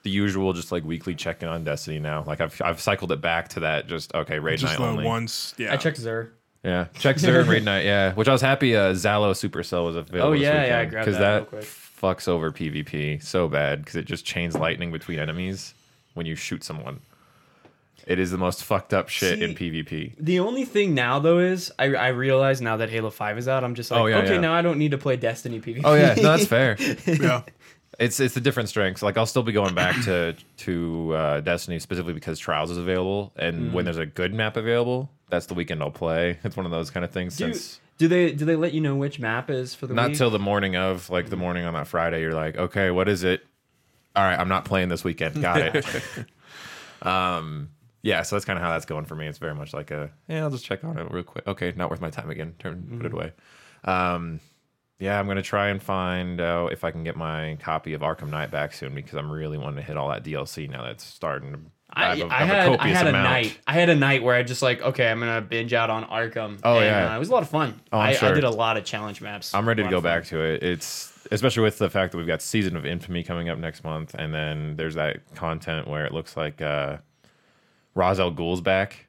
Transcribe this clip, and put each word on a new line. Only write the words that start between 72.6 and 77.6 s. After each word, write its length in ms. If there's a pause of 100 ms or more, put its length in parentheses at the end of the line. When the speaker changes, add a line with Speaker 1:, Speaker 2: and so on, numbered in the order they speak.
Speaker 1:
of 100
Infamy 360
coming 280
up 80
next 260
month, 340
and 160
then 420
there's 180
that 240 (160)
content 540
where 180
it 60
looks 260
like, 240
uh, 340 (1000)